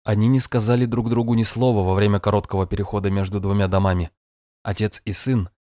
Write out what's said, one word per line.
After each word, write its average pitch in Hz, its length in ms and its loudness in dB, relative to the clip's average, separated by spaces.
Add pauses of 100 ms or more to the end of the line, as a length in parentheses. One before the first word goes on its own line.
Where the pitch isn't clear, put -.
Они 107 240 2
не 131 120 4
сказали 123 440 0
друг 113 260 -2
другу 117 240 0
ни 113 80 2
слова 113 400 0
во 92 120 2
время 101 260 2
короткого 98 460 0
перехода 98 440 -2
между 98 300 -2
двумя 98 280 0
домами. 92 420 2 (520)
Отец 107 420 -4
и 104 80 -6
сын 117 380 -2 (180)